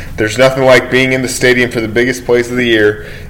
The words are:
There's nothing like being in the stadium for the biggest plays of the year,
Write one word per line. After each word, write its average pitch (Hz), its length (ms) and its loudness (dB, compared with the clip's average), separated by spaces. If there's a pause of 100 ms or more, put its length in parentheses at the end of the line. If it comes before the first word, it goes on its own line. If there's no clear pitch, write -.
(180)
There's 110 200 -2
nothing 131 280 2
like 127 260 4
being 131 220 0
in 131 80 -2
the 123 80 -4
stadium 123 420 0
for 127 80 -4
the 110 80 -2
biggest 123 380 -2
plays 120 260 0
of 123 60 -6
the 123 80 0
year, 107 440 0 (200)